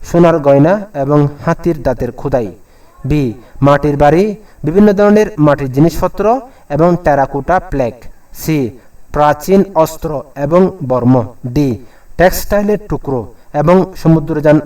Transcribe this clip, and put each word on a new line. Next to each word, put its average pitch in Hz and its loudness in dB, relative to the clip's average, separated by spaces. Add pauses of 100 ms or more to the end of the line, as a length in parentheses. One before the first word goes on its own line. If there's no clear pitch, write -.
সোনার 170 4
গয়না 151 2
এবং 143 0 (160)
হাতির 165 -4
দাঁতের 123 -4
খোদাই। 123 -4 (540)
বি, 139 -2 (300)
মাটির 143 2
বাড়ি, 165 2 (300)
বিভিন্ন 202 4
ধরনের 208 2 (120)
মাটির 143 0
জিনিসপত্র 185 0 (300)
এবং 165 2
টেরাকোটা 139 0
প্লেট। 131 -6 (260)
সি, 143 -4 (420)
প্রাচীন 151 2 (100)
অস্ত্র 156 -2 (140)
এবং 180 2
বর্ম। 123 2 (200)
ডি, 127 -2 (380)
টেক্সটাইলের 202 0 (100)
টুকরো 131 -6 (220)
এবং 165 2
সমুদ্রযান 151 2